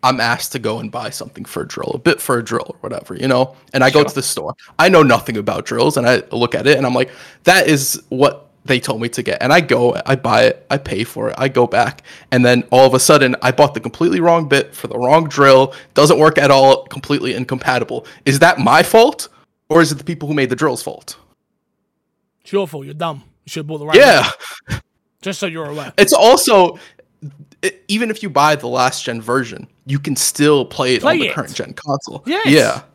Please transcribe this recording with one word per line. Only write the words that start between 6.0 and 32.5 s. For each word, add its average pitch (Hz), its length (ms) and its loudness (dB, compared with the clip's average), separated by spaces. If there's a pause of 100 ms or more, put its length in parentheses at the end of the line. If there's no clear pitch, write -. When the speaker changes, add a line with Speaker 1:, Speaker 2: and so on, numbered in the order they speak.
Speaker 1:
I 123 240 0
look 120 240 -4
at 117 120 -2
it, 143 100 4
and 139 80 -2
I'm 127 80 -2
like, 127 180 -2 (320)
"That 180 240 2
is 139 400 -2
what 131 380 0 (180)
they 127 160 0
told 117 220 -6
me 120 80 -6
to 123 120 -10
get." - 220 -4
And 127 80 0
I 170 80 4
go, 123 460 0
I 135 100 0
buy 117 280 0
it, - 260 -2
I 139 80 -2
pay 123 260 -6
for 117 280 -8
it, - 60 -12
I 135 120 -2
go 123 180 0
back, 117 360 -2 (280)
and 123 140 2
then 123 260 4
all 131 160 6
of 120 60 4
a 131 60 2
sudden, 135 420 4
I 127 100 0
bought 143 220 2
the 117 80 -8
completely 175 400 -4
wrong 170 260 2
bit 139 260 0
for - 140 -16
the 113 100 -10
wrong 147 300 2
drill, 135 460 4 (220)
doesn't 151 220 4
work 156 200 4
at 143 140 2
all, 135 340 4
completely 135 480 -6
incompatible. 123 720 -6 (180)
Is 139 160 0
that 170 180 4
my 127 260 4
fault, 233 440 2 (400)
or 160 140 4
is 151 100 2
it 147 60 -6
the 143 80 -16
people 147 240 -8
who 156 40 -4
made 135 160 0
the 123 60 -2
drill's 123 260 -4
fault? - 360 -16 (1200)
Speaker 3:
It's - 120 -14
your 196 160 -2
fault, 139 160 -14
you're 143 80 -18
dumb. 151 300 -8 (220)
You - 40 -20
should - 120 -10
have 147 60 -12
bought 156 120 -10
the 147 80 -12
right 160 100 4
Speaker 1:
Yeah. 220 320 6 (400)
Speaker 3:
one. - 100 -6 (420)
Just 190 200 -10
so 202 40 -6
you're 160 240 -10
aware. 147 280 -12
Speaker 1:
It's - 160 2
also, 214 680 4 (840)
i-, 185 80 -4 (180)
even 220 200 -2
if 220 140 -8
you 202 60 -8
buy 147 260 2
the 131 120 -10
last 127 360 -2
gen 117 180 -8
version, 120 460 -6 (180)
you 139 140 -6
can 143 160 -6
still 143 500 0
play 127 300 -4
it 107 60 -4
Speaker 3:
Play 302 120 0
Speaker 1:
on 339 60 -2
the 262 100 -4
Speaker 3:
it. - 40 -8
Speaker 1:
current - 220 -10
gen - 180 -12
console. - 540 -10
Speaker 3:
Yes. 392 200 -4
Speaker 1:
Yeah. 139 340 2 (140)